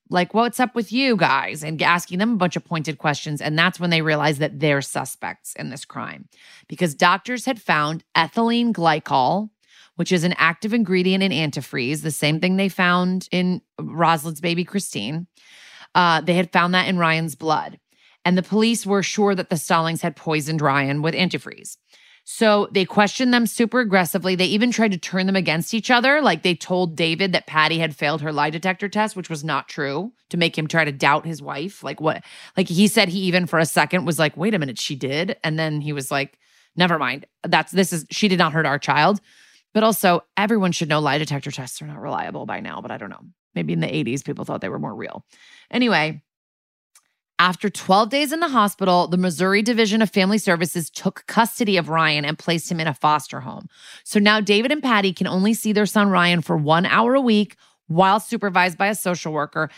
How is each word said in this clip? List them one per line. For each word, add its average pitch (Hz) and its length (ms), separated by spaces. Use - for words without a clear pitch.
like, 180 240
"What's 233 260
up 233 140
with 233 180
you 254 240
guys?" 135 460
and 156 180
asking 175 380
them 226 140
a 226 40
bunch 180 200
of 156 80
pointed 160 340
questions. 147 420
And 151 180
that's 175 220
when 175 100
they 165 120
realize 151 360
that 143 220
they're 143 220
suspects - 720
in 151 160
this - 140
crime, - 440
because 156 260
doctors 190 500
had 254 160
found 156 440
ethylene 233 560
glycol, 160 800
which 170 160
is 170 120
an 180 140
active 170 360
ingredient 190 480
in 190 100
antifreeze, 143 680
the 156 80
same 151 300
thing 180 160
they 196 120
found 180 640
in 180 320
Rosalind's 160 600
baby, 175 240
Christine. 160 640
Uh, 170 260
they 170 140
had 180 180
found 180 220
that 185 140
in 185 100
Ryan's 160 380
blood. 151 420
And 180 120
the 180 60
police 220 420
were 196 180
sure 202 320
that 180 160
the 175 60
Stallings 165 460
had 170 140
poisoned 156 440
Ryan 143 420
with 160 120
antifreeze. - 640
So 208 480
they 190 140
questioned 247 480
them 233 120
super 233 340
aggressively. 185 540
They 180 120
even 214 260
tried 220 200
to 180 60
turn 185 280
them 190 100
against 165 380
each 220 160
other. 262 320
Like, 180 200
they 180 120
told 180 420
David 170 360
that - 140
Patty 156 320
had 160 160
failed 151 280
her 151 100
lie 147 160
detector 180 400
test, 214 260
which 180 140
was 151 160
not 143 240
true, 151 420
to 175 80
make 170 180
him 156 100
try 156 200
to 147 40
doubt 143 360
his 160 160
wife. 147 420
Like, 147 160
what? 151 240
Like, 190 100
he 190 220
said 202 220
he 190 100
even 180 260
for 170 120
a 160 80
second 156 400
was 156 120
like, 151 200
"Wait 208 160
a 185 40
minute, 135 200
she - 180
did." 147 480
And 156 140
then 151 240
he 151 100
was 139 180
like, 139 280
"Never 175 240
mind. 139 280
That's, 165 300
this 180 200
is, 156 180
she - 180
did 185 100
not 160 160
hurt 160 100
our 143 140
child." 151 420
But 214 100
also, 190 400
everyone 196 380
should 160 160
know 151 120
lie 143 180
detector 147 320
tests 131 320
are 156 40
not 147 140
reliable 110 460
by - 140
now, - 200
but 104 100
I 110 60
don't 101 140
know. - 160
Maybe 170 200
in 165 60
the 156 140
eighties, 135 280
people - 240
thought - 160
they 95 80
were - 80
more 147 160
real. - 320
Anyway, 160 520
after 180 280
twelve 202 420
days 277 220
in 320 60
the 339 100
hospital, 190 600
the 170 80
Missouri 185 440
Division 220 400
of 214 100
Family 196 280
Services 170 500
took - 380
custody 208 500
of 156 120
Ryan 156 360
and 151 140
placed 170 320
him 170 80
in 160 80
a 147 80
foster 151 460
home. - 260
So - 160
now 214 200
David 208 300
and 302 100
Patty 202 320
can 185 140
only 196 280
see 214 180
their 208 140
son 202 240
Ryan 175 320
for 170 140
one 156 300
hour 240 300
a 277 40
week 214 360
while 190 320
supervised 180 580
by 196 80
a 208 80
social 175 380
worker, 156 460